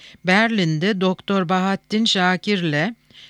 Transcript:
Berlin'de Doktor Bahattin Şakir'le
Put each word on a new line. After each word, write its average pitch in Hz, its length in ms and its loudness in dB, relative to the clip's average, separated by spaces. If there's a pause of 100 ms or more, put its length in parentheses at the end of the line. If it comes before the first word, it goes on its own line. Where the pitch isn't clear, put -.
(260)
Berlin'de 185 760 0
Doktor 185 480 -2
Bahattin 196 560 -2
Şakir'le 180 920 0 (340)